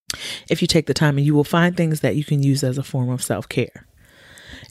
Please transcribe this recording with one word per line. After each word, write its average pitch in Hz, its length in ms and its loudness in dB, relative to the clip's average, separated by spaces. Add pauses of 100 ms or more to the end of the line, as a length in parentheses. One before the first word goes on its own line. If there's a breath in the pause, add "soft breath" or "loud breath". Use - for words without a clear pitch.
(480 loud breath)
If 170 140 0
you 170 60 0
take 160 180 4
the 135 80 0
time, 147 220 2
and 143 100 2
you 151 80 2
will 147 100 4
find 175 320 2
things 160 240 0
that 120 160 0
you 147 80 -2
can 143 180 0
use 139 200 2
as 131 160 -2
a 135 40 -4
form 127 280 -2
of 123 120 -4
self-care. - 640 -4 (840 loud breath)